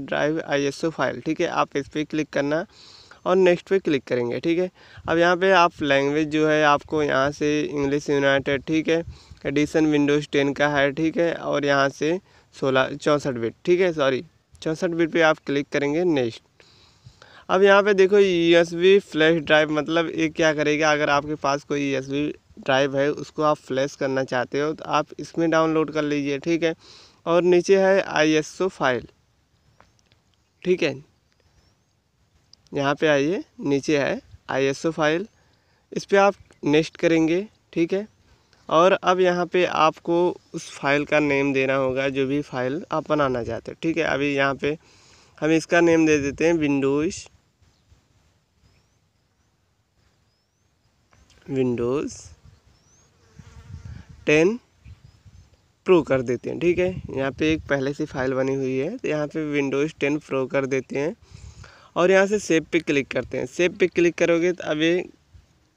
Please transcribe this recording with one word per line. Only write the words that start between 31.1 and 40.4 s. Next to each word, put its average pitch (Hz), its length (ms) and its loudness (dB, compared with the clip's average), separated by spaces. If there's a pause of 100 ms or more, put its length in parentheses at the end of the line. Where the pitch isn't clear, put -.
यहाँ 143 220 0
पे 156 140 0
आइए, 151 340 2 (200)
नीचे 143 360 0
है 151 220 -2 (300)
आईएसओ 139 420 -2
file, 160 340 0 (640)
इस - 120 -8
पे 196 140 0
आप 196 160 4 (320)
next 151 300 2
करेंगे, 165 500 2 (260)
ठीक 165 200 -2
है। 202 140 -4 (640)
और 170 260 4
अब 180 260 0
यहाँ 180 260 2
पे 180 200 0
आपको 160 520 0 (360)